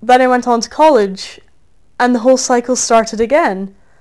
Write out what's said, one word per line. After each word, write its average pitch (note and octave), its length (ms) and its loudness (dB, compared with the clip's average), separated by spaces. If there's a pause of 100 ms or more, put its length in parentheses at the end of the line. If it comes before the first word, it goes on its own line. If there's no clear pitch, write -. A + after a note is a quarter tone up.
then B3 180 4
I B3+ 80 2
went B3 200 0
on A#3+ 140 0
to - 100 -12
college, A3 680 0 (600)
and B3 160 0
the A3+ 60 -4
whole B3+ 160 4
cycle B3 380 -2
started A3+ 460 -2
again. A3 540 -2 (260)